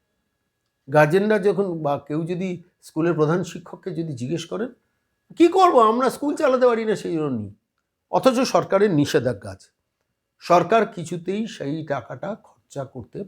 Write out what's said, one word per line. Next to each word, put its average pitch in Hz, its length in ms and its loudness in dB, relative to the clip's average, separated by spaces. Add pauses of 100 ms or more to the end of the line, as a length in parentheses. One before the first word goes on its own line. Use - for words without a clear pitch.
(880)
গার্জেনরা 165 500 4 (100)
যখন 196 180 0 (200)
বা 143 80 0 (140)
কেউ 151 120 -4 (120)
যদি 185 180 -4 (380)
স্কুলের 165 320 0
প্রধান 156 200 2 (120)
শিক্ষককে - 380 -14 (100)
যদি 160 220 -6
জিজ্ঞেস 147 300 -6
করেন, 220 180 -6 (680)
কি 339 100 6
করব, 349 320 4
আমরা 233 300 4
স্কুল 285 260 -4
চালাতে 262 300 2
পারি 226 200 2
না, 220 100 0
সেই 180 180 -6
জন্য 143 280 -2
নিই। 101 140 -12 (560)
অথচ 226 280 2
সরকারের 196 520 2
নিষেধাজ্ঞা 127 600 0
আছে, - 180 -20 (720)
সরকার 175 460 2
কিছুতেই 190 600 -6
সেই 151 380 -8
টাকাটা 139 580 -8
খরচা - 420 -14
করতে - 420 -14